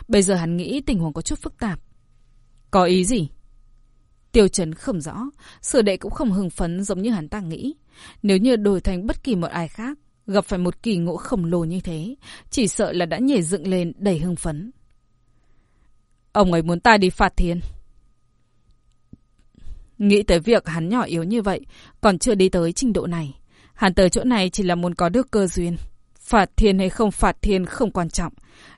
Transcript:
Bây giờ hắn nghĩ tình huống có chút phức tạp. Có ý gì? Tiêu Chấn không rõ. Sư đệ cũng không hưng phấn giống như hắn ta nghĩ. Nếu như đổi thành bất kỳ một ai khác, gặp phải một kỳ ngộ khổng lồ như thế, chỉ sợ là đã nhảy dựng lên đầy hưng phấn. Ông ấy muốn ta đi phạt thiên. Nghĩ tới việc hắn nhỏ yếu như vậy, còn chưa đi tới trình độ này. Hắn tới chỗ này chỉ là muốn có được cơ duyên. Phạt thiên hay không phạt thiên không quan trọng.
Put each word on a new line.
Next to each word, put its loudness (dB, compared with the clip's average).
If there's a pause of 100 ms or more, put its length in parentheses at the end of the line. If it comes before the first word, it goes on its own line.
Bây 4
giờ 2
hắn -2
nghĩ -4
tình -2
huống -2
có -8
chút -4
phức -14
tạp. -6 (920)
Có 6
ý 2
gì? -2 (1000)
Tiêu 6
Chấn -4
không -6
rõ. -10 (360)
Sư 2
đệ 2
cũng -8
không -2
hưng -2
phấn -4
giống -4
như -2
hắn -4
ta -8
nghĩ. -8 (500)
Nếu 4
như 4
đổi 2
thành -4
bất -4
kỳ -2
một -2
ai -6
khác, -12 (300)
gặp 0
phải -6
một -4
kỳ -2
ngộ -2
khổng -4
lồ 0
như -4
thế, -10 (340)
chỉ 0
sợ -2
là 0
đã -4
nhảy 2
dựng -4
lên -2
đầy 0
hưng -4
phấn. -8 (1600)
Ông 4
ấy 2
muốn -2
ta 6
đi 4
phạt 0
thiên. 2 (2500)
Nghĩ 4
tới 4
việc 2
hắn -4
nhỏ 0
yếu -4
như -2
vậy, -4 (360)
còn 4
chưa 2
đi 4
tới 0
trình -2
độ -2
này. -6 (380)
Hắn 0
tới 6
chỗ -2
này 2
chỉ -4
là 2
muốn -2
có 2
được 0
cơ 2
duyên. -4 (420)
Phạt 2
thiên 4
hay 0
không 0
phạt 0
thiên 0
không -4
quan -4
trọng. -6 (440)